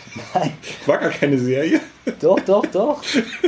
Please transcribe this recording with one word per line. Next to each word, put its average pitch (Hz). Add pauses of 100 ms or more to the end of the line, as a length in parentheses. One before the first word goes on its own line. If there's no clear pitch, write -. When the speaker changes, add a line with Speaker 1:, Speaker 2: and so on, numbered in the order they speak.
(360)
Speaker 1:
Nein. 151 (320)
Speaker 2:
War 143
gar 160
keine 143
Serie. 139 (400)
Speaker 1:
Doch, 151
doch, 196
doch. 294 (460)